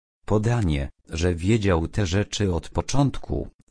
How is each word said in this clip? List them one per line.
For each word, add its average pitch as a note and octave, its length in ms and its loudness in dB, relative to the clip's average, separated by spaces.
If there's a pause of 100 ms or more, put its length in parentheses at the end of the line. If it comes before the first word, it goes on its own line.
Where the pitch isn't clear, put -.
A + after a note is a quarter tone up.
(260)
Podanie, G#2 640 0 (200)
że F2 260 0
wiedział F#2 520 2
te G#2 180 -2
rzeczy F#2+ 480 0
od E2 160 -4
początku, - 760 0 (240)